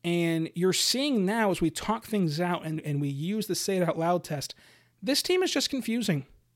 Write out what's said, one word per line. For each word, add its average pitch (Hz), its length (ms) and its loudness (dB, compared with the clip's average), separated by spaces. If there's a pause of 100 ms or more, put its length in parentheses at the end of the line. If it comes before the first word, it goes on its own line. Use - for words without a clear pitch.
And 170 500 0
you're 180 180 2
seeing 247 540 2
now 214 240 2
as 175 120 0
we 160 100 2
talk - 340 -4
things 165 340 0
out 175 240 -2
and, 160 180 -4
and 147 200 -2
we 143 80 -2
use 175 380 -4
the 175 80 0
say 196 220 0
it 170 120 4
out 160 80 0
loud 170 260 2
test, - 300 -6 (480)
this 262 220 0
team 370 180 2
is 359 100 2
just - 200 0
confusing. 220 560 0 (280)